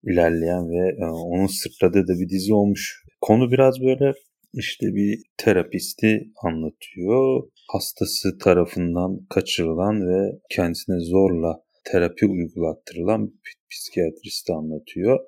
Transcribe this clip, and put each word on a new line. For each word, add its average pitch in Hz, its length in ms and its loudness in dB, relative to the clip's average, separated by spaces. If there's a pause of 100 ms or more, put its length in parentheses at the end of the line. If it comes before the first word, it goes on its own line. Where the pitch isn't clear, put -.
ilerleyen 85 640 2
ve, 90 340 0
e, - 20 -4
onun 87 420 -2
sırtladığı 95 600 0
da 92 120 0
bir 90 100 -2
dizi 95 240 0
olmuş. 101 500 0 (180)
Konu 120 300 4
biraz 131 300 4
böyle 131 320 2 (400)
işte - 320 -8 (100)
bir 101 280 0 (140)
terapisti 104 920 0 (120)
anlatıyor. 98 1000 -2 (240)
Hastası - 680 -4
tarafından 90 920 2
kaçırılan 90 800 -2
ve 95 320 0 (120)
kendisine 87 480 -2
zorla 85 640 2 (280)
terapi 87 340 2
uygulattırılan 87 1000 -2
bir - 280 -18 (160)
psikiyatristi - 840 -6
anlatıyor. 80 760 -2